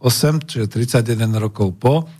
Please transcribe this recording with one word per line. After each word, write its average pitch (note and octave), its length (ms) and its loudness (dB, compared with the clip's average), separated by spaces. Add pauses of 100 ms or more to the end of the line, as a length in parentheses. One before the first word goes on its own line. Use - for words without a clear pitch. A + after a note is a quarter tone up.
osem, D3 400 2
čiže G#2+ 320 -6
tridsaťjeden A2+ 640 0
rokov G#2 400 -2
po, D#3 420 2